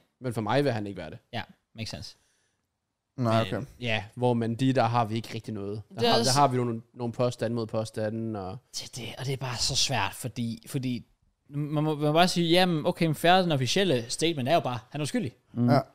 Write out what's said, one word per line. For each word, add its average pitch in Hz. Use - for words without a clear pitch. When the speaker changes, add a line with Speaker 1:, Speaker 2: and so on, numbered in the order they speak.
Speaker 1:
Men 123
for 117
mig 117
vil 139
han 107
ikke 98
være 78
det. -
Speaker 2:
Ja, 113
makes 113
sense. -
Speaker 3:
Nå, 127
Speaker 2:
Men 113
Speaker 3:
okay. 104
Speaker 1:
Ja, 110
hvor 123
man, 117
de 131
der 127
har 117
vi 107
ikke -
rigtig 110
noget. 104
Der 196
Speaker 2:
Det 233
er 233
Speaker 1:
har, -
Speaker 2:
også 127
Speaker 1:
der 139
har 143
vi 123
nogle, 117
nogle 120
påstande 120
mod 113
påstanden, 110
og 95
Speaker 2:
Det, -
det, 120
og 127
det 139
er 127
bare 120
så -
svært, 104
fordi... 117
fordi 123
man 147
må, 156
man 147
må 147
bare 175
sige, 175
jamen, 170
okay, 170
men 151
fair, 180
den 175
officielle 135
statement 151
er 160
jo 170
bare, 123
han -
er -
uskyldig. 180
Speaker 1:
Mm. 120
Speaker 3:
Ja. 143